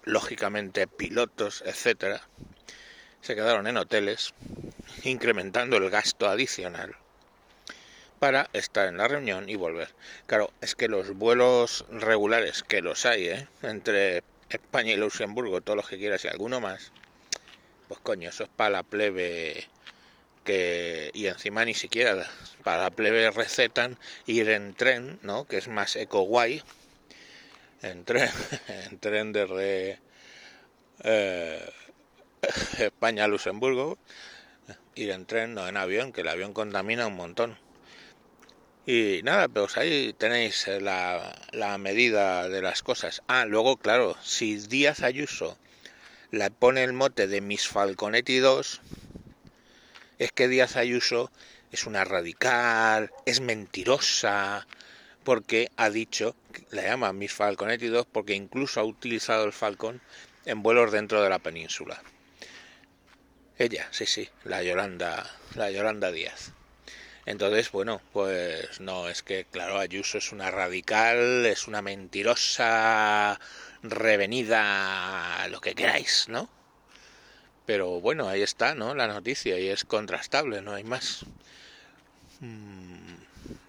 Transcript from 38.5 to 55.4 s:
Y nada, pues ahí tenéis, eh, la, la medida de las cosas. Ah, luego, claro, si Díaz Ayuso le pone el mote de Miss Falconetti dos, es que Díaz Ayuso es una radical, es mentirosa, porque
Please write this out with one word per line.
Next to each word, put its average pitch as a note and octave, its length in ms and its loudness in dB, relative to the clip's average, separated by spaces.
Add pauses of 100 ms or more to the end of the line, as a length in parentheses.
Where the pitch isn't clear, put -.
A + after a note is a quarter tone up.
Y G#2+ 360 4
nada, D#3+ 240 4
pues G#2+ 300 0
ahí C3+ 360 0
tenéis, A2+ 540 0
eh, G2 120 -2
la, F2+ 560 -2 (160)
la G2+ 280 -4
medida G2 720 2
de F#2+ 120 -2
las F#2 220 -2
cosas. - 440 -4
Ah, B2+ 180 4
luego, A2+ 320 4
claro, G#2+ 460 4
si G#2+ 340 -2
Díaz C3+ 440 0
Ayuso C3 560 -4 (800)
le G2+ 160 2
pone C3 320 6
el B2+ 100 0
mote B2+ 340 2
de G2 120 0
Miss G2+ 280 -4
Falconetti G#2+ 720 0
dos, C3 420 4 (1400)
es B2 120 0
que B2+ 160 4
Díaz B2+ 280 4
Ayuso A#2+ 560 0 (400)
es - 140 -6
una G2+ 180 -2
radical, A2 1080 2 (140)
es B2 140 2
mentirosa, G2+ 1300 0 (560)
porque A#2 540 2